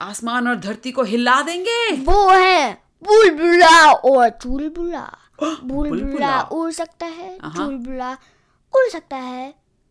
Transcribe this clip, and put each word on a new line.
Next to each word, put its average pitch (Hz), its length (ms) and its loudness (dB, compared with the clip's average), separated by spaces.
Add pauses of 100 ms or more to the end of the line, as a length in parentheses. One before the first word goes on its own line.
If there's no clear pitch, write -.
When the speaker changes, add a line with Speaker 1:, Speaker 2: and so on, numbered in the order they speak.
Speaker 1:
आसमान 233 460 -6
और 240 80 -2
धरती 208 360 -10
को 247 120 -4
हिला 240 380 0
देंगे? 392 500 -4
Speaker 2:
वो 349 380 2
है 370 480 2 (260)
बुलबुला 339 880 6
और 247 380 4
चुलबुला। 302 840 -8 (140)
Speaker 1:
<gasps> - 160 -12
बुलबुला? 294 460 -6
Speaker 2:
बुलबुला 285 520 -4
उड़ 330 300 -8
सकता 330 340 -12
है, 359 360 -16
Speaker 1:
हाँ। - 240 -10
Speaker 2:
चुलबुला 254 460 -10 (640)
उड़ 523 140 2
सकता 320 260 -12
है, 254 360 -12 (400)